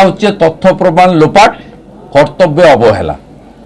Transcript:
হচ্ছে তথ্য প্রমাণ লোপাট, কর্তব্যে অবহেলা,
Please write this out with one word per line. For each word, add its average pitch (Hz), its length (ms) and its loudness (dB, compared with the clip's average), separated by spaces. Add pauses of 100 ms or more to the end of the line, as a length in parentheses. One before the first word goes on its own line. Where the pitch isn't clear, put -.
হচ্ছে 190 260 -2
তথ্য 175 320 -4 (100)
প্রমাণ 185 360 0 (120)
লোপাট, 196 320 2 (580)
কর্তব্যে 147 520 0 (120)
অবহেলা, 98 400 -2 (500)